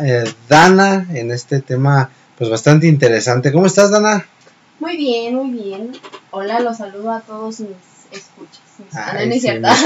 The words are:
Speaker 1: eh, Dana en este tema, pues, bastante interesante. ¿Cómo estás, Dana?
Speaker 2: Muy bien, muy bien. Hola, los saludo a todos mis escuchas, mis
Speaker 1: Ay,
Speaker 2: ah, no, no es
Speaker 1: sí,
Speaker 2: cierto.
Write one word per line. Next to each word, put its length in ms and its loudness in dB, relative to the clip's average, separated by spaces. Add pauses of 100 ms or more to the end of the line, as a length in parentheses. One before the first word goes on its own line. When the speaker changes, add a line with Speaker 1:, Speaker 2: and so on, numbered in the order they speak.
Speaker 1:
eh, 200 0 (240)
Dana 680 4
en 160 -6
este 300 -4
tema, 500 0 (260)
pues, 140 -4
bastante 360 4
interesante. 640 2
¿Cómo 160 4
estás, 240 4
Dana? 360 0 (520)
Speaker 2:
Muy 200 -8
bien, 380 -4
muy 220 -6
bien. 340 -10 (400)
Hola, 280 -4
los 160 -4
saludo 360 -10
a 80 -8
todos 400 -14
mis 100 -12 (420)
escuchas, 480 -20 (180)
mis 160 -20
Speaker 1:
Ay, 120 -10
Speaker 2:
ah, 140 -10
no, 60 -4
no 0 -
es 80 -2
Speaker 1:
sí, 60 -2
Speaker 2:
cierto. 280 -2 (180)